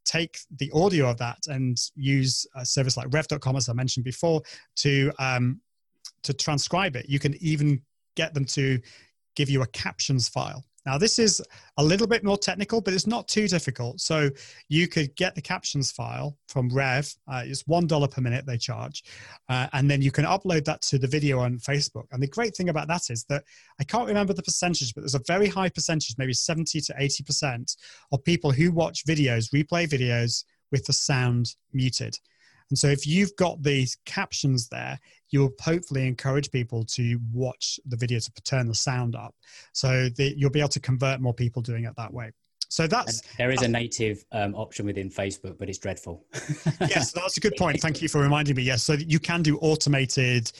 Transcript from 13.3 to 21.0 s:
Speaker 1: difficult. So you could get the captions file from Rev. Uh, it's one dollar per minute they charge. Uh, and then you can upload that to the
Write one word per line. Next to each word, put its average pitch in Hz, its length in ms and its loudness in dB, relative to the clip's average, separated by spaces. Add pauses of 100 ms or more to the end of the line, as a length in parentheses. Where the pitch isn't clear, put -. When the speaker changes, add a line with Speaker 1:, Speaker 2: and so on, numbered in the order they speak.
Speaker 1:
difficult. 135 540 -2
So 147 300 2 (380)
you 160 200 4
could 147 260 -2
get 180 220 -2
the - 40 -8
captions 151 520 -4
file 123 440 -8 (120)
from 123 220 0
Rev. 135 380 0 (220)
Uh, 127 160 -6
it's 135 220 -8
one 170 180 4
dollar 147 220 4
per 139 120 -6
minute 123 260 -2
they 123 120 -4
charge. 120 460 -8 (440)
Uh, 127 260 0
and 139 140 4
then 139 140 4
you 135 80 4
can 143 140 2
upload 175 400 2
that 151 180 -4
to - 160 2
the 131 80 0